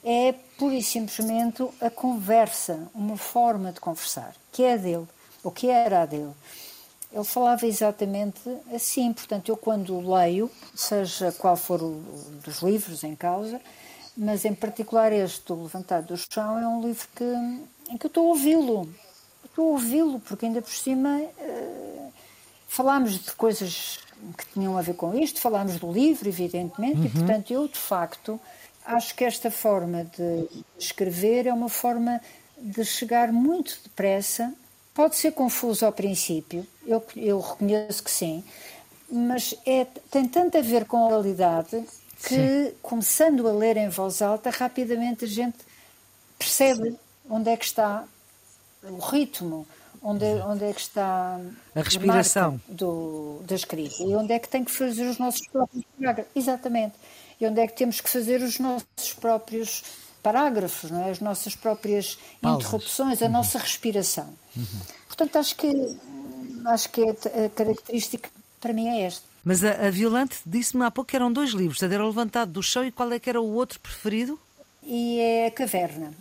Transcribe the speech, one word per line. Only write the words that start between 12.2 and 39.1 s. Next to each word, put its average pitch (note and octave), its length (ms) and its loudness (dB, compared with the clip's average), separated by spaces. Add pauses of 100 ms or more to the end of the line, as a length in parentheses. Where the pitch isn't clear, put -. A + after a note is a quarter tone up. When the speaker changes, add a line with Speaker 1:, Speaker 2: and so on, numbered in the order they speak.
Speaker 1:
dos D3+ 180 -8
livros F#3 400 0
em D#3 140 -8
causa, G#3 440 -4 (560)
mas G#3 280 -2
em G#3+ 100 2
particular A3 580 2
este, G3 400 -2
o E3 120 -6
Levantado E3+ 420 -4
do F3 100 -6
Chão, G#3+ 440 -4
é A#3 80 -2
um A#3 120 -2
livro A#3 360 -6
que, A#3+ 80 -6 (680)
em A#3+ 60 -8
que - 80 -6
eu - 20 0
estou E4 180 4
a - 20 6
ouvi-lo. C#4+ 540 4 (600)
Eu - 40 -20
estou D#4+ 240 0
a - 20 4
ouvi-lo, C4+ 480 2
porque G#3 260 -8
ainda A3+ 160 -2
por - 80 -14
cima, C4+ 500 0
eh, - 880 -10 (600)
falámos C4 500 4
de - 140 -10
coisas G#3 680 -2 (400)
que - 160 -14
tinham F#3+ 240 0
a F3 40 0
ver F3 120 -2
com F3 240 -2
isto, D#4 220 0
falámos G3 400 0
do F3 100 -6
livro, B3+ 380 4
evidentemente, F3+ 680 -2
e E3 80 4
Speaker 2:
Uhum. A2+ 40 2
Speaker 1:
portanto F3+ 420 2
eu, C#4+ 140 0
de D4 120 -8
facto, G3+ 600 -4 (480)
acho A#3 300 -2
que B3 80 0
esta A#3 260 -2
forma F3 540 0 (120)
de E3+ 300 -2 (320)
escrever G#3 680 0
é B3 40 2
uma A#3+ 160 -2
forma A#3+ 520 0 (360)
de A3 280 -4
chegar A#3 480 2
muito C#4+ 500 2
depressa, G3+ 680 0 (400)
pode D#4 240 4
ser D#4 160 2
confuso A#3 540 0
ao G#3 60 4
princípio, F3+ 760 -4 (200)
eu, A3+ 160 2 (140)
eu G#3 240 0
reconheço G#3 600 0
que - 80 -6
sim, E3 340 -2 (640)